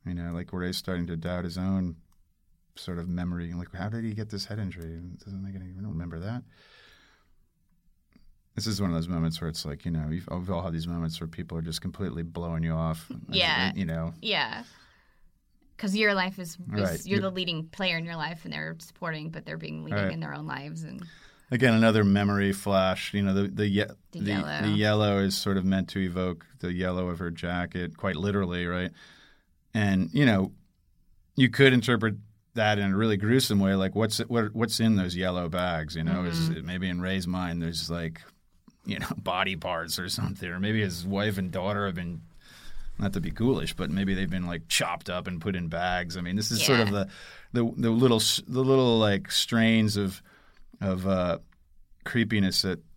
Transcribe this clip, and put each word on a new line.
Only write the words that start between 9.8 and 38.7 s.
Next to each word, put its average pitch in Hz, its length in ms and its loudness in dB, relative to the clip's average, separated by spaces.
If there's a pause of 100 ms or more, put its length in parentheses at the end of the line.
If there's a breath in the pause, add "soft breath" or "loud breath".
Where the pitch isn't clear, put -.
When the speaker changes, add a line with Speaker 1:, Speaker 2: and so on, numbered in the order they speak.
Speaker 1:
you 87 60 -2
know, 78 200 -2
you've, 87 200 -6
we've 90 200 -6
all 87 120 -2
had 90 100 -4
these 82 140 -4
moments 85 340 -4
where 82 80 -6
people 85 280 -8
are 82 60 -4
just 82 180 -6
completely 90 420 -6
blowing 82 400 -4
you 82 100 0
off. 80 380 -2 (180)
Speaker 2:
Yeah. 160 460 2
Speaker 1:
You 196 120 -2
know? 160 340 -4
Speaker 2:
Yeah. 180 440 -4 (1120 soft breath)
'Cause 196 160 -2
your 214 200 4
life 190 240 0
is, 175 120 -10
is - 160 -16
Speaker 1:
Right. 98 400 -2
Speaker 2:
you're 196 140 2
Speaker 1:
You're - 20 -
Speaker 2:
the 190 80 0
leading 170 380 -4
player 180 280 -2
in 165 80 -4
your 170 120 -8
life, 160 280 -8
and 156 80 -10
they're 156 280 -8
supporting, 160 500 -8
but 160 160 -12
they're 156 100 -8
being 156 280 -10
leading 151 200 -4
Speaker 1:
Right. 95 80 0
Speaker 2:
in 165 80 -6
their 73 140 -8
own - 120 -10
lives. 147 380 -10
And - 180 -12 (480 loud breath)
Speaker 1:
Again, 123 240 4
another 110 300 6
memory 101 480 6
flash. 95 600 2
You 101 80 2
know, 98 120 2
the, 101 140 2
the, 101 180 0
ye-, 101 180 4 (280)
Speaker 2:
The - 80 -12
Speaker 1:
the, - 0 -
Speaker 2:
yellow. 85 420 -2
Speaker 1:
the 104 60 2
yellow 104 520 4
is 98 160 2
sort 98 200 0
of 92 80 0
meant 95 260 2
to 98 100 -4
evoke 90 440 -2 (140)
the 90 140 -4
yellow 90 360 0
of 85 100 -4
her 87 120 -4
jacket, 87 680 -4
quite 95 200 -2
literally, 90 500 0
right? 90 240 -2 (840 loud breath)
And, 98 400 2
you 143 140 6
know, 98 260 4 (840)
you 131 120 6
could 135 240 8
interpret 113 440 4 (380)
that 107 240 4
in 98 140 2
a 95 40 2
really 107 200 4
gruesome 110 440 4
way, 98 140 6
like, 95 200 2
what's, 110 240 2
what, 113 360 0
what's 113 260 0
in 113 160 6
those 90 200 2
yellow 90 320 0
bags, 82 480 -2
you 80 80 -2
know? 90 200 0
Is 85 120 -2 (140)
Speaker 2:
Mm-hmm. 82 80 -4
Speaker 1:
it, - 60 -8
maybe 90 260 -4
in 87 100 -2
Ray's 92 260 -2
mind, 87 360 -2
there's, 82 260 -4
like, 82 320 -6 (640)